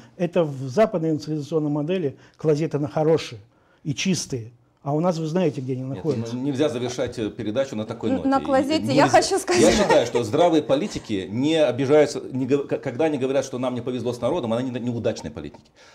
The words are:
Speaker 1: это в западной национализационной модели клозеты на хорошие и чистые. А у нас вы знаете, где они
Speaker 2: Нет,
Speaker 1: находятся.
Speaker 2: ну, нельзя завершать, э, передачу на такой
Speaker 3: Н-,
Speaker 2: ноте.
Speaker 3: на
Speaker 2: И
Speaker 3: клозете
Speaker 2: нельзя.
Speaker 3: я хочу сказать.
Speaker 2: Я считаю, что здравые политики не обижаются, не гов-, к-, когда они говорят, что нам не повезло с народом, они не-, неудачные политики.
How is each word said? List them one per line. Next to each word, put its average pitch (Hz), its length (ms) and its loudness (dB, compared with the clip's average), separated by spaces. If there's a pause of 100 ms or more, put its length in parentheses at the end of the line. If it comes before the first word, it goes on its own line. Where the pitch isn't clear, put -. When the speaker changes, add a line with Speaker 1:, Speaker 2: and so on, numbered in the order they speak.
(240)
Speaker 1:
это 170 200 2
в 135 240 -6
западной 165 440 2
национализационной 151 580 -2
модели 147 460 -2 (200)
клозеты 151 440 0
на 147 80 -2
хорошие 151 520 0 (440)
и 147 100 -4
чистые. 127 560 -2 (340)
А 143 100 -2
у 156 60 0
нас 175 180 0
вы 160 80 -4
знаете, 160 340 0
где 131 140 -6
они 127 80 -6
Speaker 2:
Нет, 131 140 -8
Speaker 1:
находятся. 117 400 -2
Speaker 2:
ну, 127 60 -6
нельзя 143 260 0
завершать, 123 500 -4
э, 107 120 -2
передачу 107 460 -4
на 107 80 -4
такой 113 260 -4
Speaker 3:
Н-, 269 80 2
Speaker 2:
ноте. 269 100 -2
Speaker 3:
на 269 100 2
Speaker 2:
И 269 60 -2
Speaker 3:
клозете 269 400 0
Speaker 2:
нельзя. - 100 -2
Speaker 3:
я 277 140 6
хочу 359 300 4
сказать. 359 220 2
Speaker 2:
Я - 120 8
считаю, - 340 4
что - 160 0
здравые 151 400 4
политики 123 680 -2
не 139 260 0
обижаются, 139 640 4 (120)
не 131 140 -2
гов-, 139 220 0
к-, 143 100 -2
когда 135 280 -2
они 147 120 0
говорят, 131 260 0
что 131 140 -8
нам 127 160 -2
не 120 80 -6
повезло 123 300 -4
с 117 80 -10
народом, 131 340 -2
они 127 160 -2
не-, 120 100 -6
неудачные 117 520 -4
политики. 73 320 -12 (300)